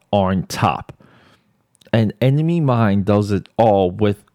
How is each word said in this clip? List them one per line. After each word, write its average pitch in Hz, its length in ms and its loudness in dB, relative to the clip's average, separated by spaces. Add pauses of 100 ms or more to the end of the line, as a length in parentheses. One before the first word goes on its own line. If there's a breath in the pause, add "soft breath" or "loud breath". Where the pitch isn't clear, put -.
(100)
on 95 380 0
top. - 440 -4 (1000 soft breath)
And 113 280 0
Enemy 156 400 0
Mine 113 440 0
does 104 260 0
it 95 260 -4
all 98 360 2
with 104 320 -2 (100)